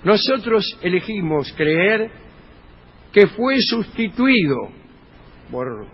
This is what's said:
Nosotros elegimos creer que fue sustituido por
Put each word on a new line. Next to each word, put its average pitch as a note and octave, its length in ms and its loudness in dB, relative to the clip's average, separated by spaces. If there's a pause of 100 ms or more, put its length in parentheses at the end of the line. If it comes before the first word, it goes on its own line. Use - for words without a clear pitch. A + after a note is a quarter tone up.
Nosotros G#3+ 760 0
elegimos F3 720 -2
creer F#3 540 0 (1000)
que G3+ 160 8
fue C4 320 -2
sustituido A3 1080 0 (800)
por A#2+ 440 -8